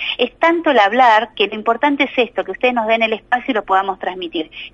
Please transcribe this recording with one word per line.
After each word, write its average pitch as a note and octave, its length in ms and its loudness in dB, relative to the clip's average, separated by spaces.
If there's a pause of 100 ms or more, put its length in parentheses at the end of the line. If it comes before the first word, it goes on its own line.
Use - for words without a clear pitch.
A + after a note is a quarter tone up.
(180)
Es - 180 -4
tanto E4 320 2
el B3+ 100 4
hablar A3 560 4
que G3 120 0
lo A3 80 -10
importante A#3 480 0
es B3+ 120 -2
esto, A3+ 280 -2
que F#3+ 80 -8
ustedes B3 240 -2
nos A3 120 -2
den A3+ 140 0
el A3 120 0
espacio A#3+ 380 -4
y - 40 -6
lo G3+ 100 -2
podamos F#3+ 320 0
transmitir. F3+ 540 -8 (220)